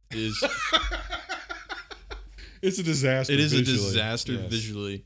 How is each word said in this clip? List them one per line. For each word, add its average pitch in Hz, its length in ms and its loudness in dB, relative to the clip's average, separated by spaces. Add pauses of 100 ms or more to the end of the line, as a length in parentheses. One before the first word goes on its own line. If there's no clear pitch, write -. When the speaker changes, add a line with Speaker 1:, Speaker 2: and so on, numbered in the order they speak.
(120)
Speaker 1:
It 113 60 -6
is 110 320 0
Speaker 2:
<laughs> - 40 -4 (2000)
It's 190 200 0
a 185 40 -2
disaster 135 500 2
Speaker 1:
It 139 60 6
is 147 140 4
Speaker 2:
visually. 127 240 4
Speaker 1:
a 101 40 2 (100)
disaster 110 420 0
Speaker 2:
Yes. 110 160 -2
Speaker 1:
visually. 104 560 -4